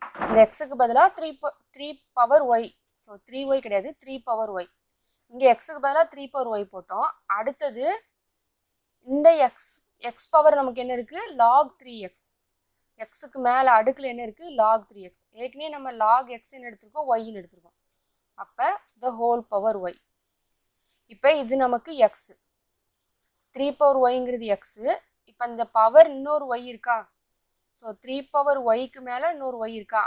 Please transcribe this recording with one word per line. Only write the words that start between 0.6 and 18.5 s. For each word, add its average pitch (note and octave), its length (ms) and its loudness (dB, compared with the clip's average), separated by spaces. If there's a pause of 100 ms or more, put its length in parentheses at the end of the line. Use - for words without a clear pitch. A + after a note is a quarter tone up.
பதிலா A#3+ 200 4 (140)
த்ரீ D#4+ 120 -8 (120)
ப-, - 140 -8 (200)
three C#4 120 -12 (320)
power B3+ 260 4 (140)
y. A#3 40 -4 (400)
So, G#3+ 80 -20 (160)
three B3+ 120 -12 (120)
y C4 140 -2
கிடையாது, G3+ 240 -4 (140)
three C4+ 120 -14 (140)
power A3 240 -4 (100)
y. - 20 -10 (680)
இங்க B3+ 140 -4 (120)
x-க்கு D4 280 -12
பதிலா D4+ 180 2 (100)
three C#4 100 -16 (120)
power B3 240 -4
y G3+ 40 -6 (120)
போட்டோம். F#3+ 340 -6 (280)
அடுத்தது B3+ 480 -6 (1300)
இந்த D4+ 160 6 (240)
x, - 40 -18 (580)
x - 200 -16
power D4 260 6
நமக்கு B3 240 -4
என்ன B3+ 140 -4
இருக்கு? C#4 200 -12 (240)
Log C#4 240 6 (140)
three B3 140 -20 (140)
x. - 180 -14 (760)
எக்ஸுக்கு C4+ 420 -14
மேல C4 220 4 (120)
அடுக்குல C4 340 -2
என்ன A#3+ 140 -10
இருக்கு? D#4+ 200 -18 (140)
Log A3 280 2
three G3+ 200 -20
எக்ஸ். - 140 -20 (180)
ஏற்கனவே C4+ 340 -12
நம்ம C4+ 160 -12 (100)
log A#3+ 240 4 (160)
x-ன்னு B3+ 280 -18
எடுத்திருக்கோம், A#3+ 380 -12 (120)
y-ன்னு A3 220 -12
எடுத்திருக்கோம். E3+ 360 -20 (680)
அப்ப - 160 -18 (440)